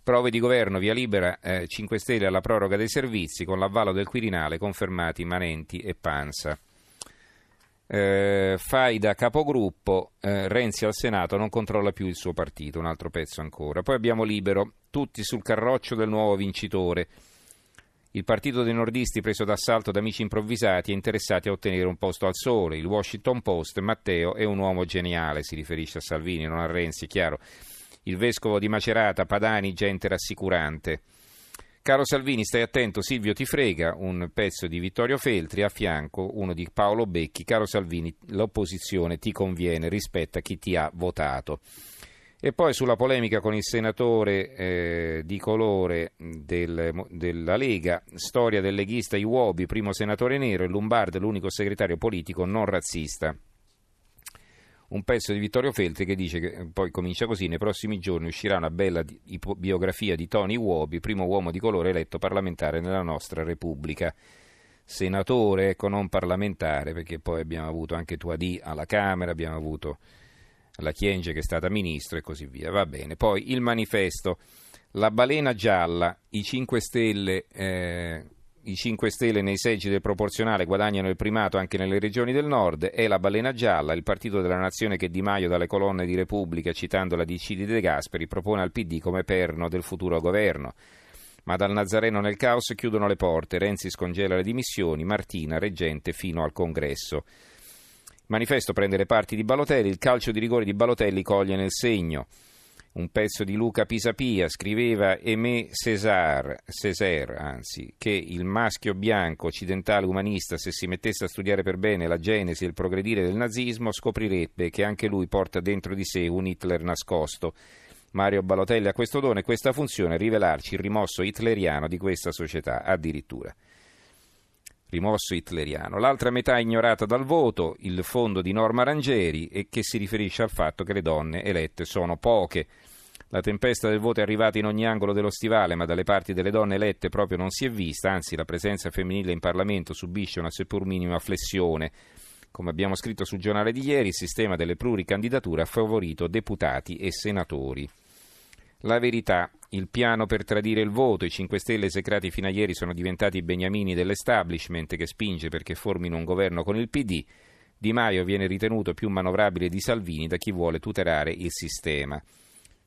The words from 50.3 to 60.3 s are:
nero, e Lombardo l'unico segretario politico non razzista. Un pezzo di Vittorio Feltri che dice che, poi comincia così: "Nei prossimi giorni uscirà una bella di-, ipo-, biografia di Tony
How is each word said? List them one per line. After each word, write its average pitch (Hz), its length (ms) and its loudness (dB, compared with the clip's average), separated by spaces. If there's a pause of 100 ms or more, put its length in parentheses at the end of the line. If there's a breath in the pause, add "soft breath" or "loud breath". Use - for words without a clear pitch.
nero, 107 260 0
e 92 40 -2
Lombardo 101 500 0
l'unico 98 320 -2
segretario 98 480 -2
politico 90 480 -2
non 104 200 0
razzista. 80 680 -2 (1500 soft breath)
Un 98 160 -6
pezzo 113 300 0
di 104 60 0
Vittorio 123 320 0
Feltri 90 340 0
che 95 80 0
dice 87 260 -2
che, 85 320 -6
poi 92 200 -2
comincia 90 340 -2
così: 98 220 -2
"Nei 82 100 -2
prossimi 104 400 -2
giorni 87 300 -2
uscirà 98 300 0
una 82 120 0
bella 85 320 0
di-, 76 220 -10
ipo-, 92 320 -8
biografia 92 600 0
di 82 120 -6
Tony 101 260 0